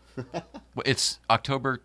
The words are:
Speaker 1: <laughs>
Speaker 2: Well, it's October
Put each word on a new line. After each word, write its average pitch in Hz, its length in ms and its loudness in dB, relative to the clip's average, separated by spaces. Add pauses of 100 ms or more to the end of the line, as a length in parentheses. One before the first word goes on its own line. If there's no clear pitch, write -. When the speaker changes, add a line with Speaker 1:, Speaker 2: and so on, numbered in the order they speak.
(160)
Speaker 1:
<laughs> 127 160 -8 (440)
Speaker 2:
Well, - 100 -4
it's - 340 2 (100)
October 131 560 0